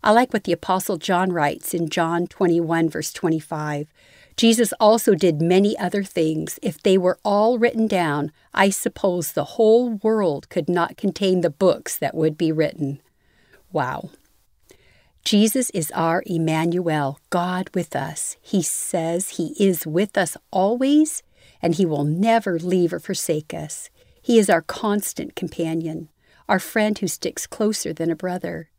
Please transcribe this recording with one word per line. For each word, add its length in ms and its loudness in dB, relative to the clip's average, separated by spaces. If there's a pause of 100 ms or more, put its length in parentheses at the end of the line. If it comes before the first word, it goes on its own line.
I 80 4
like 200 4
what 140 -2
the 80 0
Apostle 440 -2
John 360 0
writes 400 -2
in 160 -2
John 380 0
twenty-one, 600 0
verse 240 -6
twenty-five. 760 -4 (500)
"Jesus 420 4
also 340 6
did 280 2
many 360 4
other 260 -4
things. 580 -2
If 200 -6
they 160 4
were 280 2
all 320 2
written 300 0
down, 440 0 (220)
I 160 4
suppose 600 -2
the 240 -4
whole 340 4
world 580 0
could 220 -4
not 260 0
contain 460 0
the 80 0
books 480 0
that 180 -4
would 220 0
be 140 0
written." 500 -2 (720)
Wow. 380 -4 (1120)
Jesus 460 2
is 200 -4
our 340 0
Emmanuel, 960 0 (100)
God 440 -2
with 220 -4
us. 460 -6
He 200 -2
says 720 -4
he 280 -6
is 260 2
with 320 -2
us 200 -2 (140)
always, 720 2 (380)
and 140 0
he 120 2
will 180 0
never 540 2
leave 340 2
or 60 -8
forsake 540 -4
us. 360 -12 (320)
He 160 4
is 120 6
our 120 4
constant 760 -4
companion, 720 -6 (380)
our 120 2
friend 400 -2
who 80 -4
sticks 400 -8
closer 440 -4
than 200 -4
a 40 -2
brother 640 -8